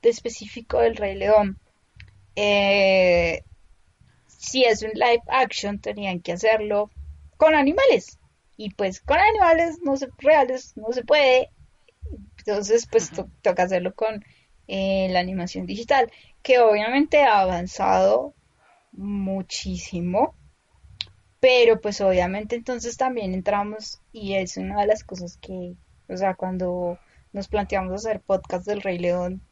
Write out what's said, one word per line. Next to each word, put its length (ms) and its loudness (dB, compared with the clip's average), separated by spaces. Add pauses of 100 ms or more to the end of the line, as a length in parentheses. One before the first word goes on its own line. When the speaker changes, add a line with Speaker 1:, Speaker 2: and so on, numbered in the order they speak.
Speaker 1:
de 60 6
específico 680 -6
del 160 2
Rey 200 -6
León, 420 2 (760)
eh, 1080 2 (840)
si 380 -2
es 180 2
un 100 -8
live 340 2
action, 520 -2
tenían 400 -8
que 140 -8
hacerlo 580 0 (460)
con 180 6
animales. 640 2 (360)
Y 200 -12
pues 260 -4
con 160 0
animales 680 2
no 140 -2
se, 120 -8 (100)
reales 580 2
no 160 -8
se 100 -6
puede. 460 4 (920)
Entonces, 520 -2
pues, 200 0
Speaker 2:
Ujú. 120 -10
Speaker 1:
to-, 60 -14 (120)
toca 220 0
hacerlo 320 -4
con, 280 -6 (440)
eh, 440 -2
la 80 2
animación 460 -6
digital, 460 0 (300)
que 180 4
obviamente 640 4
ha 160 4
avanzado 960 0 (580)
muchísimo, 1400 -4 (1040)
pero 420 6
pues 200 -6
obviamente 540 0
entonces 420 -8
también 360 -2
entramos, 680 -4 (100)
y 240 -8
es 220 -4
una 240 -6
de 60 0
las 160 -2
cosas 340 -16
que, 360 -14 (360)
o 80 -10
sea, 180 -2
cuando 640 -6 (360)
nos 140 -10
planteamos 460 -4
hacer 280 -6
podcast 440 -4
del 160 -4
Rey 180 -6
León 420 -4 (100)